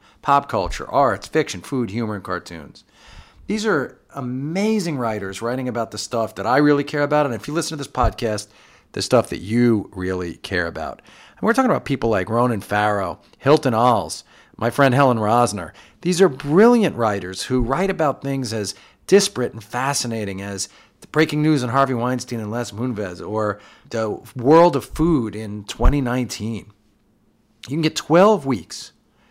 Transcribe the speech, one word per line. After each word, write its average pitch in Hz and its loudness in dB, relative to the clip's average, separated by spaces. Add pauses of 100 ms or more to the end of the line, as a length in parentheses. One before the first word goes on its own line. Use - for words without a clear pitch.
(200)
pop 143 0
culture, - -4
arts, 123 0
fiction, 131 -2
food, 120 -4
humor, 107 -6
and 95 -12
cartoons. 85 -10 (640)
These 208 -4
are 156 -2 (160)
amazing 160 -2
writers 104 -4
writing 127 -4
about 117 -4
the 104 -10
stuff 113 -4
that 101 -6
I 123 2
really 147 4
care 147 -2
about, 147 2
and 123 -4
if 104 -10
you 147 -6
listen 160 -4
to 143 -8
this - -12
podcast, 113 -2 (440)
the 98 -6
stuff 117 2
that - -8
you 110 2
really 92 -6
care 87 -4
about. 80 -8 (340)
And - -8
we're 208 2
talking 262 2
about 135 0
people 123 0
like 95 0
Ronan 113 0
Farrow, 104 -2 (180)
Hilton 139 2
Als, 110 2 (320)
my 113 -2
friend 135 4
Helen 131 4
Rosner. 104 0 (300)
These 170 0
are 190 6
brilliant 180 4
writers 101 -2
who 127 0
write 143 0
about 151 -2
things 135 -4
as 104 -6 (320)
disparate 180 2
and 113 -14
fascinating 113 -4
as 98 -8 (340)
the - -20
breaking 151 0
news 151 2
on 123 -4
Harvey 131 2
Weinstein 120 -4
and 107 -8
Les 117 -6
Moonves, 101 -6
or 104 -2 (300)
the 110 -4 (160)
world 151 6
of 117 -2
food 139 0
in 104 -10
twenty 131 2
nineteen. 120 -6 (960)
You 135 -4
can 165 -2
get 156 0
twelve 180 4
weeks - -6 (380)